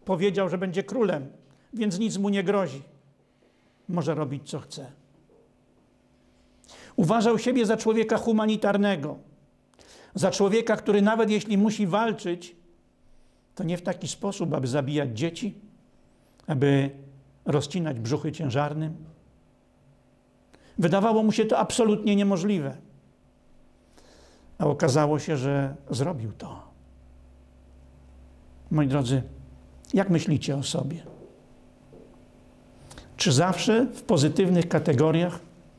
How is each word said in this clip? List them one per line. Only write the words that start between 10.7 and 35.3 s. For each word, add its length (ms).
który 240
nawet 280
jeśli 280
musi 300
walczyć, 680
to 80
nie 140
w 40
taki 260
sposób, 460
aby 140
zabijać 500
dzieci, 380
aby 420
rozcinać 540
brzuchy 320
ciężarnym. 640
Wydawało 460
mu 80
się 140
to 120
absolutnie 580
niemożliwe. 600
A 80
okazało 540
się, 180
że 380
zrobił 420
to. 380
Moi 160
drodzy, 360
jak 160
myślicie 480
o 60
sobie? 400
Czy 140
zawsze 540
w 160
pozytywnych 680
kategoriach? 680